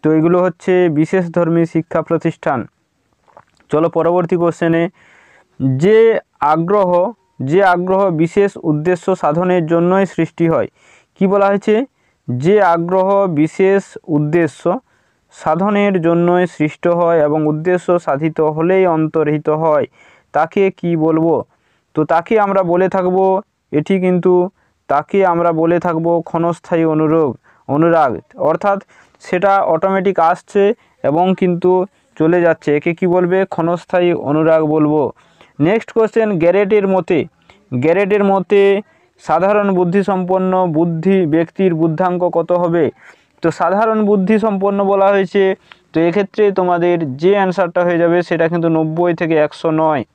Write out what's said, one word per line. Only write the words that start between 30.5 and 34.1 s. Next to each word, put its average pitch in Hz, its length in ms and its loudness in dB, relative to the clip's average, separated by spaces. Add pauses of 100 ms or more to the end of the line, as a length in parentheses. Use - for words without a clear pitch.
এবং 160 160 0 (160)
কিন্তু 180 300 0 (460)
চলে 165 240 2
যাচ্ছে, 165 360 0
একে 170 220 -2
কি 190 80 -2
বলবে? 180 320 0 (160)
ক্ষণস্থায়ী 175 560 -2 (180)